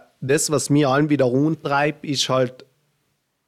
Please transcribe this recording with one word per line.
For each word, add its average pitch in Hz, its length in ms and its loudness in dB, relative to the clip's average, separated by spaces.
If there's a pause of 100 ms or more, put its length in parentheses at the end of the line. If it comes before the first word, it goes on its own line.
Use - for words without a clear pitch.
(200)
das, 135 320 0
was 135 180 -2
mir 143 180 4
allen 143 220 2
wieder 131 160 2
umtreibt, 147 800 -2
ist 143 240 -4
halt 127 360 -2 (840)